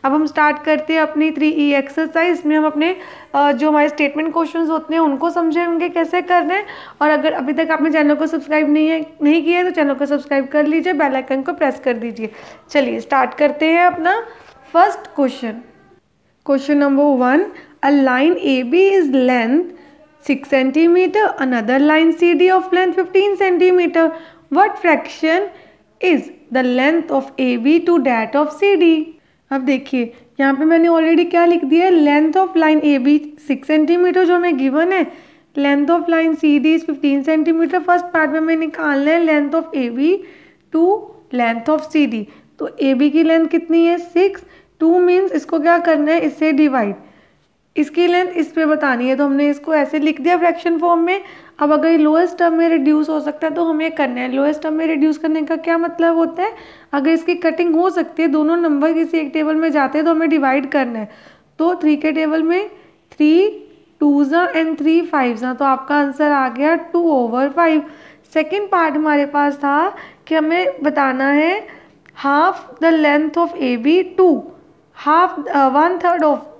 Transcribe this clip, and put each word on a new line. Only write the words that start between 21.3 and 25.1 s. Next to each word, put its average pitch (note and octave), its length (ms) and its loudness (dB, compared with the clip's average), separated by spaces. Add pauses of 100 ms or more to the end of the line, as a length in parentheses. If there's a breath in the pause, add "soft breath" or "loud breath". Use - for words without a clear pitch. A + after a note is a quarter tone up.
another B3 400 -2
line D#4 400 4
C F4 160 4
D F#4 240 4
of F#4 140 -4
length F#4 260 0
fifteen F#4+ 360 0
centimeter। F4 760 2 (420 loud breath)
What G4 320 2
fraction E4 600 0 (540 loud breath)